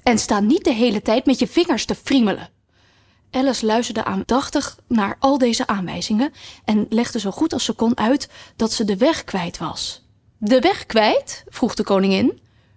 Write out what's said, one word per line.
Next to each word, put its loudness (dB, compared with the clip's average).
en 2
sta 0
niet 2
de 2
hele 0
tijd 2
met 2
je 0
vingers 0
te -4
friemelen." 0
Alice -2
luisterde 0
aandachtig -2
naar 0
al 2
deze 0
aanwijzingen -2
en 2
legde -2
zo -4
goed -2
als -2
ze -4
kon 0
uit 0
dat 0
ze -2
de 0
weg 0
kwijt -6
was. -10
"De 4
weg 0
kwijt?" 0
vroeg -2
de -2
koningin. 2